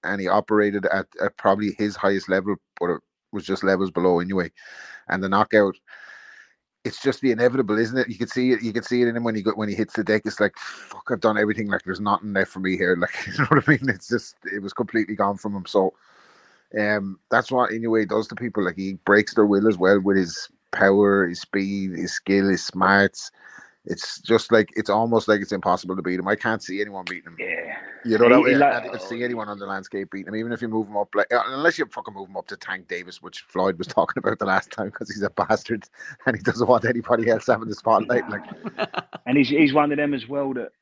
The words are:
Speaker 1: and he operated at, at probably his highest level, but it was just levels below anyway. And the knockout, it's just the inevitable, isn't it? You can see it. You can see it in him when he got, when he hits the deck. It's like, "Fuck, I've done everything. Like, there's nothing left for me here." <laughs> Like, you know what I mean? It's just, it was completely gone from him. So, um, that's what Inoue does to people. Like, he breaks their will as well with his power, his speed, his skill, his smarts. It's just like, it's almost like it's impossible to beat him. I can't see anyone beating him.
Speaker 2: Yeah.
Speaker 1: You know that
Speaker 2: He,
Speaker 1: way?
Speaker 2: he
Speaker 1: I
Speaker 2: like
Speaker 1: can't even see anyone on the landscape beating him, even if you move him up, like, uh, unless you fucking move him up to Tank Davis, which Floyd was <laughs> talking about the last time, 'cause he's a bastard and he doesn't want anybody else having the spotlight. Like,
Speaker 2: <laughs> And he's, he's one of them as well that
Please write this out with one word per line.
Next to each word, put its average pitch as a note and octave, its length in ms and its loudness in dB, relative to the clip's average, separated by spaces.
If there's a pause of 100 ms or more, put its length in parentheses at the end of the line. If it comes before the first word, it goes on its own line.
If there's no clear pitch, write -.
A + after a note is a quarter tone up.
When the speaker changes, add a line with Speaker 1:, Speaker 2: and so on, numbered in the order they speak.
Speaker 1:
and G2 180 -4
he F#2 60 -4
operated G#2 600 2
at, F#2+ 200 -2 (160)
at G2+ 140 -4
probably G#2 420 0
his G#2 160 -2
highest G2 340 -2
level, F#2+ 280 0 (240)
but F2 100 -2
it D#2+ 100 -4 (320)
was G2 140 -8
just F#2+ 160 -4
levels F#2+ 300 0
below F2 260 2
anyway. F2+ 320 -2 (580)
And F#2 140 -2
the G2 60 -4
knockout, G2+ 480 4 (1080)
it's - 180 -8
just C#3 180 0
the C3+ 100 2
inevitable, A#2+ 480 2
isn't A#2 200 0
it? A#2+ 100 0
You A2 80 -10
can A#2 100 -6
see B2+ 260 0
it. A2 100 0
You A#2 100 -4
can A2+ 100 -4
see B2 200 0
it A#2+ 60 4
in A#2 60 -2
him A#2 80 -4
when A2+ 120 -2
he G#2+ 80 -4
got, G2+ 160 -2
when G#2+ 100 -2
he G2+ 60 -4
hits G2+ 180 -4
the A2 100 -4
deck. G#2+ 220 2
It's - 160 -4
like, G#2 160 0
"Fuck, - 560 -14
I've A2 80 -4
done G#2+ 160 2
everything. G#2+ 320 0
Like, F#2+ 160 -2
there's F#2 160 -8
nothing G#2 320 -2
left F#2+ 180 0
for F#2+ 100 -12
me F#2 160 -2
here." F2+ 200 2
<laughs> E2+ 40 -4
Like, F2 100 -2 (160)
you F#2+ 120 -10
know D3 120 2
what C#3+ 180 4
I - 40 4
mean? C3+ 180 0
It's F#2+ 180 -6
just, - 260 -4 (160)
it G2 120 -8
was F#2+ 100 -8
completely G#2+ 420 -2
gone G2+ 220 -2
from G2+ 180 -8
him. F#2+ 120 -10
So, F#2+ 260 2 (880)
um, G#2 400 -2 (120)
that's A#2 220 2
what B2 180 2
Inoue A2+ 380 0
does G#2+ 200 -2
to - 60 -14
people. G#2+ 300 -4
Like, F2+ 120 -2
he F#2+ 180 -4 (100)
breaks G#2 300 4
their G#2+ 120 6
will G2+ 220 4
as G#2 80 2
well F#2+ 240 4
with G2 160 2
his F2 320 -2 (240)
power, G2 560 4
his F2 140 -8
speed, G2 500 -4
his F2 220 -6
skill, G2 340 2
his F#2 160 0
smarts. G2 680 2 (560)
It's - 340 -8
just - 320 2
like, A2 240 6
it's G#2 140 -2
almost A2 360 2
like G#2+ 140 4
it's G2 120 -6
impossible F#2+ 440 -2
to F#2 60 -8
beat F2+ 180 -4
him. F#2 80 -4
I G#2 80 0
can't A2 260 -4
see F#2+ 200 -8
anyone G2 260 -10
beating F2 240 -12
him. E2 60 -20
Speaker 2:
Yeah. E2+ 380 -8 (280)
Speaker 1:
You A2 140 2
know A#2+ 100 8
that B2 80 10
Speaker 2:
He, - 80 8
Speaker 1:
way? - 60 4
Speaker 2:
he C3+ 60 6
Speaker 1:
I - 20 4
Speaker 2:
like C#3+ 160 6
Speaker 1:
can't A#2+ 200 -6
even - 140 -10
see A#2 160 -6
anyone A#2 240 -6
on G#2 100 -10
the G2+ 80 -12
landscape G2 440 -8
beating F#2+ 180 -10
him, G#2 80 -6
even A2+ 160 -4
if A2+ 100 -6
you A#2+ 60 -6
move A2 180 -2
him G#2 120 -8
up, G#2 160 -2
like, G#2 180 2
uh, A#2+ 140 2
unless C#3 320 0
you D3+ 80 -2
fucking A2 280 -14
move G2 140 -14
him F#2+ 80 -12
up F2 120 -10
to G2 80 -12
Tank F#2 320 -12
Davis, F2+ 340 -12
which F2+ 260 -16
Floyd F#2 300 -2
was F2+ 80 -6
<laughs> - 20 -16
talking - 340 0
about G#2+ 160 -2
the - 60 -4
last F#2+ 260 0
time, G#2 200 -6
'cause - 200 -12
he's G#2 120 -8
a G2+ 80 -2
bastard G#2+ 540 -2 (420)
and A#2+ 100 0
he F#2 60 -8
doesn't A2+ 260 0
want A#2+ 160 6
anybody A#2 460 0
else A2 160 0
having A2+ 220 0
the G#2+ 60 -6
spotlight. A2 540 0
Like, G#2 160 -8 (340)
Speaker 2:
<laughs> - 480 -8
And C3 120 2
he's, C3 100 4
he's D3 260 4
one D3 180 2
of C#3+ 60 -2
them D3 160 -2
as A2+ 140 -10
well C#3 260 -4
that A#2+ 160 -8 (120)